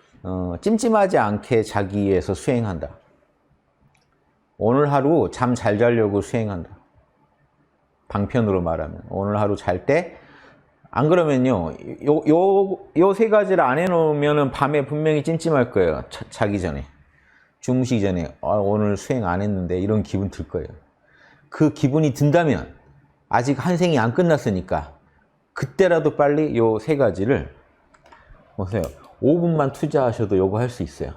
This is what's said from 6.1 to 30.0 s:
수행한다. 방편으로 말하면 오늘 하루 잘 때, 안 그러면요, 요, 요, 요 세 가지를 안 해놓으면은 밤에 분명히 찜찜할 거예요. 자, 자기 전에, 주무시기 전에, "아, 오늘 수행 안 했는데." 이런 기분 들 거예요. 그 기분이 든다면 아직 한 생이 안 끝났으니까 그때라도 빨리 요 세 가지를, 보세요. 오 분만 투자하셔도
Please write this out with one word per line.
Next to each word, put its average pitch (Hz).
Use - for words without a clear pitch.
수행한다. 101
방편으로 101
말하면 82
오늘 101
하루 104
잘 92
때, 170
안 151
그러면요, 131
요, 151
요, 190
요 185
세 220
가지를 190
안 131
해놓으면은 151
밤에 143
분명히 151
찜찜할 156
거예요. 80
자, -
자기 101
전에, 73
주무시기 127
전에, 90
"아, -
오늘 104
수행 123
안 90
했는데." 92
이런 104
기분 98
들 -
거예요. 85
그 151
기분이 147
든다면 143
아직 127
한 175
생이 170
안 117
끝났으니까 110
그때라도 160
빨리 147
요 113
세 147
가지를, 101
보세요. 95
오 151
분만 160
투자하셔도 120